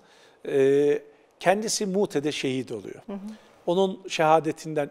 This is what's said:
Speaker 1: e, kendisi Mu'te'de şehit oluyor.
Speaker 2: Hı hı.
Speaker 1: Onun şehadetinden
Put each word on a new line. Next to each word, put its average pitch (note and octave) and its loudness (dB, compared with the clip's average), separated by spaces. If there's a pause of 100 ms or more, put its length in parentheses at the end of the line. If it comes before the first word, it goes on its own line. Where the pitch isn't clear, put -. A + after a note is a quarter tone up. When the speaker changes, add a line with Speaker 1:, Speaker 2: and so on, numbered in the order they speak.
(480)
Speaker 1:
e, C#3+ 4 (380)
kendisi G#3 0
Mu'te'de F3+ -2
şehit C3 -6
oluyor. G2+ -12
Speaker 2:
Hı G3+ -12
hı. G3+ -10 (480)
Speaker 1:
Onun F#3 0
şehadetinden D#3 0